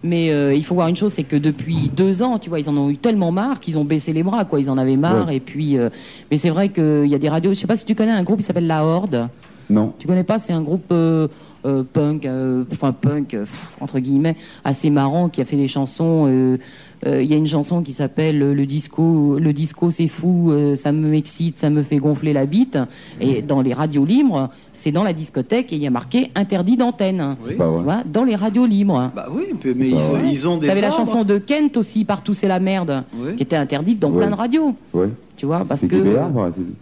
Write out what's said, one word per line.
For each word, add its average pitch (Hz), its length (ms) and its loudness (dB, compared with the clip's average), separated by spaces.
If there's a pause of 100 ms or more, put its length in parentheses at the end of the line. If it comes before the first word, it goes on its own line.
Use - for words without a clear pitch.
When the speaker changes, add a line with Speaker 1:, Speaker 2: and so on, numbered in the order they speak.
Speaker 1:
Mais, 170 300 0
euh, 143 200 2
il 151 120 2
faut 180 100 -2
voir 170 140 2
une 175 80 0
chose, 208 160 0
c'est 156 100 -4
que 147 140 -2
depuis 151 580 0
deux 190 260 2
ans, 247 160 0
tu 170 120 -8
vois, 165 100 -4
ils 151 100 -4
en 147 60 0
ont 143 140 2
eu 143 80 -2
tellement 196 340 2
marre 226 300 -2
qu'ils 160 160 -4
ont 147 80 0
baissé 151 260 -2
les 160 120 0
bras, 196 200 0
quoi. 156 160 0
Ils 139 100 0
en 131 80 0
avaient 131 200 2
marre. 175 300 2
Speaker 2:
Ouais. 139 100 -2
Speaker 1:
Et - 20 0
puis, 143 380 -2
euh, 104 120 2 (420)
mais 147 40 2
c'est 160 140 0
vrai 185 180 2
qu'il 151 400 2
y 143 80 4
a 135 40 0
des 147 100 0
radios. 165 240 0
Je - 60 0
sais - 80 -8
pas 220 100 2
si - 80 -8
tu 220 100 0
connais 220 160 2
un 202 120 2
groupe 190 160 0
qui 202 60 -2
s'appelle 175 220 -2
La 156 160 0
Horde. 160 460 0 (400)
Speaker 2:
Non. 107 300 2
Speaker 1:
Tu - 80 -14
connais 180 180 2
pas ? 214 120 0
C'est 214 160 -6
un 165 80 0
groupe, 165 300 -4
euh, 165 380 2 (360)
euh, 135 180 0 (100)
punk, 147 320 0
euh, 131 480 -2
enfin 139 180 -2
punk, 143 420 -2
euh, 104 120 -4
pff, - 340 -18
entre 135 200 -4
guillemets, 139 360 0 (300)
assez 139 240 0
marrant, 147 400 2
qui - 100 -6
a 127 60 0
fait 147 100 -6
des 139 140 2
chansons. 156 600 0
Euh, 131 280 4 (500)
euh, 135 140 0
il 143 80 0
y 151 40 4
a 151 40 4
une 156 100 2
chanson 160 360 0
qui 147 100 -8
s'appelle, 151 480 0
euh, 139 120 2
Le 143 140 2
disco, 151 720 0
le 151 140 2
disco 156 380 -2
c'est 165 160 0
fou, 170 440 2
euh, 143 240 2
ça 143 160 -2
me 151 240 0
excite, 156 420 -4
ça 156 140 0
me 151 120 2
fait 143 140 0
gonfler 147 360 0
la 139 120 2
bite. 214 320 0 (420)
Et 127 220 0
dans 139 200 0
les 127 120 2
radios 143 320 0
libres, 185 440 2 (240)
c'est - 180 -4
dans 175 120 0
la 190 100 0
discothèque 160 600 -4
et - 20 -4
il 151 60 -2
y 143 60 -2
a 131 40 0
marqué 127 440 0
interdit 196 420 0
d'antenne. 190 580 0 (120)
Speaker 3:
Oui. 156 80 -6
Speaker 2:
Pas - 120 0
vrai. 80 120 0
Speaker 1:
Tu 87 40 -2
vois, 180 220 -2
dans 180 180 0
les 240 120 2
radios 214 320 0
libres. 196 480 2
Speaker 3:
Bah - 160 -10
oui, 285 140 -4 (180)
mais, 131 120 0
mais 131 100 0
Speaker 2:
C'est 131 40 2
Speaker 3:
ils 160 60 2
Speaker 2:
pas 156 140 2
Speaker 3:
ont, - 40 0
Speaker 2:
vrai. 139 80 0 (100)
Speaker 3:
ils 143 160 -2
ont 175 100 0
des 151 100 0
Speaker 1:
T'avais 196 140 2
la 208 60 2
Speaker 3:
arbres. 311 100 0
Speaker 1:
chanson 226 260 0
de 202 160 2
Kent 285 380 0
aussi, 220 280 -2
Partout 202 280 -2
c'est 196 140 -2
la 185 120 2
merde, 180 440 -2 (120)
Speaker 3:
Oui. 135 200 -6
Speaker 1:
qui 185 80 -2
était 160 140 -2
interdite 151 420 0
dans 156 120 2
Speaker 2:
Oui. 175 60 2
Speaker 1:
plein - 120 2
de - 60 -2
radios. 247 400 0 (180)
Speaker 2:
Oui. 90 140 0 (300)
Speaker 1:
Tu - 100 -8
vois, 170 200 0
parce 139 140 -2
Speaker 2:
C'était 135 160 2
Speaker 1:
que - 60 4
Speaker 2:
Guy 98 80 4
Béard, 147 180 2
paraît-il. 92 360 -2 (160)